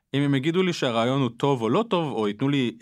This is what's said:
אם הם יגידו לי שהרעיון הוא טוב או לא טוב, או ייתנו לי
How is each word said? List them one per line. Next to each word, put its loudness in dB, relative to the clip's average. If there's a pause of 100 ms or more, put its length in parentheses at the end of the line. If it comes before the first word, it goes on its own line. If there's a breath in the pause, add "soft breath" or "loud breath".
(140)
אם 0
הם 2
יגידו 0
לי 0
שהרעיון 0
הוא 0
טוב 0
או 0
לא 2
טוב, -2
או 0
ייתנו -2
לי 0